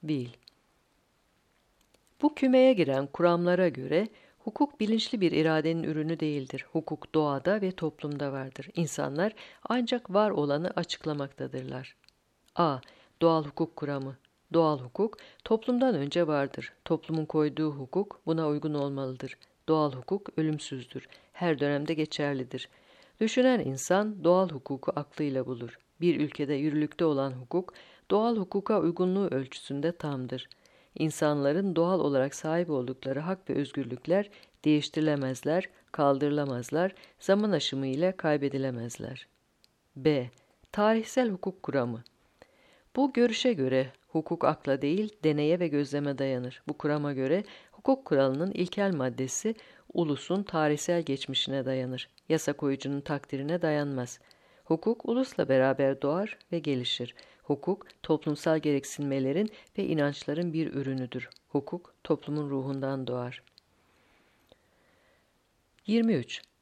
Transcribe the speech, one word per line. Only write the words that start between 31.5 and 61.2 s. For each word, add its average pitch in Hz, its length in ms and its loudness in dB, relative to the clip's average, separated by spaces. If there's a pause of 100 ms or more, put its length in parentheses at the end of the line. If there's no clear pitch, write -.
doğal 170 240 4
olarak 139 340 2
sahip 165 360 -2
oldukları 131 500 -4
hak 185 300 -6
ve 139 40 0
özgürlükler 139 760 -2 (340)
değiştirilemezler, 151 1040 2 (240)
kaldırılamazlar, 143 1040 2 (240)
zaman 208 340 2
aşımı 135 340 -2
ile 151 260 0
kaybedilemezler. 135 1120 -4 (680)
B. 135 340 2 (420)
Tarihsel 220 580 2
hukuk 185 320 -6
kuramı. 123 400 -2 (920)
Bu 262 160 2
görüşe 240 400 2
göre 131 400 0 (160)
hukuk 160 360 -2
akla 139 380 2
değil, 190 420 -2
deneye 151 360 2
ve 175 80 0
gözleme 143 500 -2
dayanır. 127 500 -4
Bu 151 100 -6
kurama 147 340 -2
göre 135 320 0 (280)
hukuk - 320 0
kuralının 139 460 2
ilkel 196 440 0
maddesi 131 600 -2 (380)
ulusun 170 500 0
tarihsel 160 600 0
geçmişine 135 600 -2
dayanır. 127 440 -4 (200)
Yasa 156 240 0
koyucunun 139 480 -2
takdirine 143 600 -4
dayanmaz. 143 580 -2 (440)
Hukuk - 440 -2
ulusla 233 400 -2
beraber 135 540 4
doğar 180 360 -2 (140)
ve 175 60 -2
gelişir. 127 560 -4 (280)
Hukuk, 160 440 -4 (160)
toplumsal 156 560 0
gereksinmelerin 143 920 -2 (280)
ve 196 60 -2
inançların 156 680 -2
bir 156 220 -2
ürünüdür. 131 540 -6 (200)